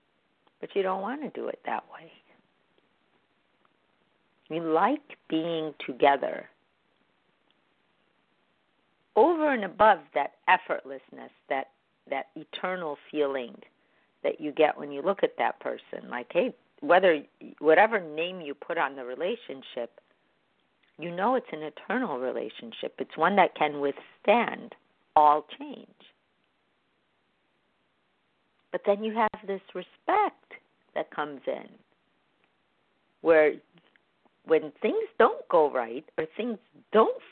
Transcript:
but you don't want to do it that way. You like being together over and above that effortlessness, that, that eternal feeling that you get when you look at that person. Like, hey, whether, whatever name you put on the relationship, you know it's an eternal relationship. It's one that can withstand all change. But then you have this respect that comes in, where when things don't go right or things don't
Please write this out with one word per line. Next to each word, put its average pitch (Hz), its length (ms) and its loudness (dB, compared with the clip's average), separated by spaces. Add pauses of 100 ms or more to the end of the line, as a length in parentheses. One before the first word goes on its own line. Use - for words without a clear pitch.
(600)
but - 140 -14
you 196 80 -2
don't 190 200 -2
want 247 180 -8
to 262 80 -10 (100)
do 117 100 -8
it - 180 -10
that 117 260 -6
way. 160 180 -20 (2500)
You 160 140 -6
like 180 380 0 (280)
being 160 460 -4 (120)
together 139 600 0 (2750)
over 302 360 4
and 226 120 -2
above 196 340 4 (160)
that 143 200 -2 (140)
effortlessness, 131 840 -2 (180)
that, 135 220 -4 (380)
that 135 180 -6 (100)
eternal 165 600 -8 (140)
feeling 139 440 -4 (680)
that 147 180 -4
you 151 120 -8
get 151 260 2
when 147 120 -12
you 143 120 -10
look 190 200 -2
at - 160 0
that - 220 -2
person. - 500 -10
Like, 123 200 -10
hey, 214 240 0 (260)
whether, 170 420 4 (360)
whatever 190 420 4
name 170 400 -8
you 143 140 -10
put - 220 -10
on 139 200 -2
the 131 80 -12
relationship, 131 960 -10 (1000)
you 170 160 -10
know 202 220 0
it's 233 160 -4
an 156 100 -10
eternal 165 560 -6
relationship. 123 800 -8
It's - 180 -10
one 180 200 2
that 175 180 6
can 147 260 -2
withstand - 920 -2 (420)
all 151 300 6 (120)
change. 285 300 -16 (2750)
But 175 120 -6
then 202 180 0
you 220 120 -4
have 220 320 -4
this 190 160 -6 (120)
respect - 800 -4 (420)
that 151 160 -6
comes 147 360 -8
in, 131 220 -6 (1500)
where 156 320 6 (920)
when 156 260 2 (100)
things 392 220 -2 (140)
don't 415 300 4
go 156 220 4
right 123 340 -6 (140)
or 160 80 -2 (100)
things 220 220 -6 (340)
don't 285 240 4 (160)